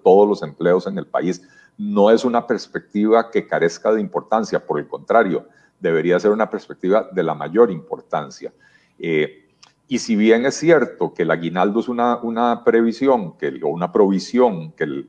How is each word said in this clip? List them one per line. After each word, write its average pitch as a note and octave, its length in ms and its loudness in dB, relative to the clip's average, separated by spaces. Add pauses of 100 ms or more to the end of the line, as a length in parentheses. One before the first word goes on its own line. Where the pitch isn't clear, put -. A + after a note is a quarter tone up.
todos G2+ 240 6
los G2+ 140 -2
empleos F2 440 0
en G2 120 -8
el D#2 80 -10
país. E2+ 360 -4 (360)
No G#2 320 2
es A2+ 120 4
una A#2 240 -2
perspectiva G#2+ 840 -2
que F#2+ 160 -2
carezca E2+ 460 -2
de A2 100 0
importancia, G2 640 -4
por D#2 140 -4
el C#2+ 80 -8
contrario, E2+ 600 -2 (340)
debería E2+ 380 0
ser G2+ 120 2
una G#2+ 180 0
perspectiva G2 640 -4
de F#2 100 -4
la D#2+ 120 -2
mayor D#2+ 360 0
importancia. - 800 -10 (480)
Eh, D#2+ 480 -4 (420)
y B2 100 -4
si A2+ 180 -2
bien A2 300 4
es C#3 80 -2
cierto C#3+ 580 0
que F2 120 -2
el E2 60 -2
aguinaldo F2 500 -2
es A2 80 -6
una, A#2+ 280 0
una A#2 480 -2
previsión, A#2 720 2
que D2 120 -6
el, C#2 140 -10
o D2+ 60 -2
una E2+ 240 -4
provisión G2 800 2
que - 120 -6
el, C#2 240 -8